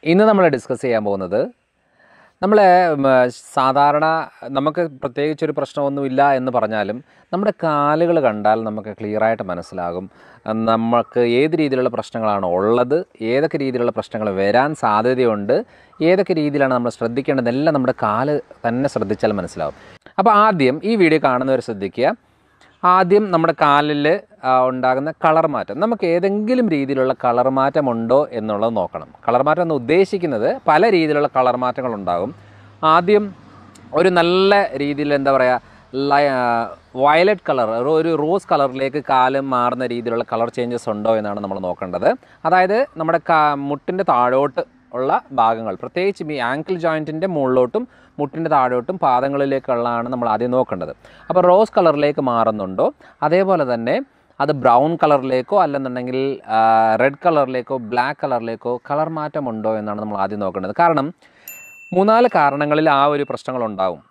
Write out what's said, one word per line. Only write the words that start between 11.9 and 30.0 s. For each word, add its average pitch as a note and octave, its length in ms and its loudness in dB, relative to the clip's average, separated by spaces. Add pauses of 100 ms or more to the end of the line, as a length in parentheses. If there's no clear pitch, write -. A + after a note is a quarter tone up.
പ്രശ്നങ്ങളാണ് G#2+ 520 -4 (100)
ഉള്ളത്, B2 400 2 (340)
ഏതൊക്കെ D3 320 -2
രീതിയിലുള്ള A#2+ 340 -2
പ്രശ്നങ്ങൾ G#2+ 320 -6 (120)
വരാൻ B2+ 400 2
സാധ്യതയുണ്ട്, A2+ 760 0 (540)
ഏതൊക്കെ F#3 320 0
രീതിയിലാണ് C#3 360 0
നമ്മൾ A#2+ 200 -2
ശ്രദ്ധിക്കേണ്ടതെല്ലാം C3 800 -2
നമ്മുടെ B2+ 260 0
കാല് B2 320 0 (300)
തന്നെ B2+ 280 -2
ശ്രദ്ധിച്ചാൽ G#2+ 460 -2
മനസ്സിലാവും. E2 340 -8 (460)
അപ്പോൾ G#3+ 120 4 (120)
ആദ്യം D#3 400 2
ഈ A3 180 0
വീഡിയോ D#3 260 4
കാണുന്നവർ B2+ 400 0
ശ്രദ്ധിക്കുക. A2+ 460 -2 (680)
ആദ്യം F#3 500 4
നമ്മുടെ E3 280 2
കാലിൽ, D3 460 2 (420)
ആ, - 20 2 (200)
ഉണ്ടാകുന്ന B2+ 400 -2 (140)
കളർ D#3+ 300 4
മാറ്റം, G#2 300 -6
നമുക്ക് A3+ 200 -4 (100)
ഏതെങ്കിലും G#3 600 -2
രീതിയിലുള്ള C3 380 -2 (100)
കളർ B2 240 2 (120)
മാറ്റമുണ്ടോ C3 600 0 (200)
എന്നുള്ളത് G#2+ 420 -2
നോക്കണം. D#2+ 280 -8 (180)
കളർ B2 200 2
മാറ്റം D#3+ 200 0
എന്ന് D#3+ 140 -2
ഉദ്ദേശിക്കുന്നത് D#3 680 0 (220)